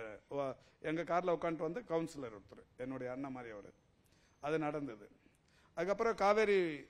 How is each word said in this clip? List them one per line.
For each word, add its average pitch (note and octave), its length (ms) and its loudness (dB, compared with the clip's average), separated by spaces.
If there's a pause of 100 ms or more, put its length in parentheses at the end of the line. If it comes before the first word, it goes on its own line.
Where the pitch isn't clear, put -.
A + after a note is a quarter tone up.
(300)
வ-, C#3 260 -2 (240)
எங்க D#3+ 220 -2
கார்ல E3+ 240 0
உட்காந்துட்டு E3+ 300 0
வந்த E3+ 240 -4
கவுன்சிலர் C#3+ 580 -4
ஒருத்தர், G#2+ 240 -20 (140)
என்னுடைய B2+ 360 -6
அண்ணன் C3+ 200 -6
மாதிரி B2 200 -10
அவரு. G2+ 200 -14 (680)
அது D3+ 180 2
நடந்தது. C#3+ 500 -4 (680)
அதுக்கப்புறம் G3+ 400 2
காவேரி G3 760 4